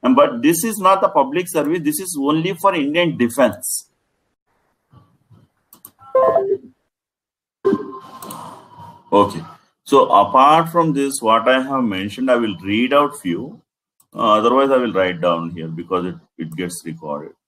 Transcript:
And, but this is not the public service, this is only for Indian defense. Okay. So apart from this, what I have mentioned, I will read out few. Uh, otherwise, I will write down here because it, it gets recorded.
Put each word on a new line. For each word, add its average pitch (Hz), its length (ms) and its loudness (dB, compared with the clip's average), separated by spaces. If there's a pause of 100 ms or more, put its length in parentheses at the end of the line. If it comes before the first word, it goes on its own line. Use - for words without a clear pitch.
And, 127 140 4
but 135 260 4
this 165 220 2
is 220 140 -4
not 190 240 4
the 196 80 2
public 151 380 0
service, 156 340 -2
this 151 180 -2
is 180 180 -8
only 160 360 -2
for 196 200 2
Indian 151 440 -2
defense. 120 720 -2 (4000)
Okay. 101 300 2 (420)
So 139 240 4
apart 135 600 4
from 165 240 0
this, 139 280 -4
what 113 280 2
I 131 140 2
have 135 200 -4
mentioned, 107 480 -4
I 123 60 4
will 110 220 -2
read 107 340 -2
out 143 260 2
few. 107 420 -8 (540)
Uh, 110 200 2
otherwise, 123 360 2
I 135 60 4
will 123 160 0
write 90 280 0
down 85 300 0
here 82 160 -12
because 87 400 -6
it, 90 80 -8 (240)
it 80 160 -10
gets 87 300 -8
recorded. 80 480 -12 (160)